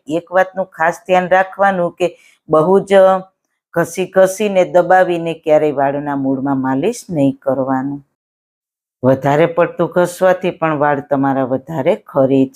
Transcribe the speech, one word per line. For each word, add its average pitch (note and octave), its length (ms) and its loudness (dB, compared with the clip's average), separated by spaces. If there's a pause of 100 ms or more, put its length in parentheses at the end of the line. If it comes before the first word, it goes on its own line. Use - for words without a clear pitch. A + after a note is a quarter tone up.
(180)
એક E3+ 180 -8
વાતનું F#3 400 -2
ખાસ E3+ 320 -2
ધ્યાન F3+ 280 0
રાખવાનું F#3+ 640 0
કે E3+ 160 -2 (360)
બહુ D#3 280 2 (120)
જ - 20 -2 (840)
ઘસી E3+ 420 -4
ઘસીને F#3+ 480 2 (100)
દબાવીને F3 600 2 (100)
ક્યારેય D3+ 360 2
વાળના C#3+ 440 -4
મૂળમાં C3+ 420 -2
માલિશ D3 440 -4
નહીં D3 240 0 (100)
કરવાનું. C3+ 560 -4 (1040)
વધારે C#3 520 2
પડતું E3+ 400 -2
ઘસવાથી F3+ 640 0
પણ D#3+ 240 -2
વાળ D3 180 0 (100)
તમારા C3+ 400 -2
વધારે D3 420 -4 (160)
ખરે C3+ 320 2 (140)